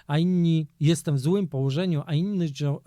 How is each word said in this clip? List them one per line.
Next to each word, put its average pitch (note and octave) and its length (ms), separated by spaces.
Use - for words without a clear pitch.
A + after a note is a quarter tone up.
a D3+ 100
inni, E3+ 500
jestem D#3 360
w C3+ 40
złym F3 280
położeniu, C#3+ 580
a E3 80
inni F3 340
żo-, C#3+ 400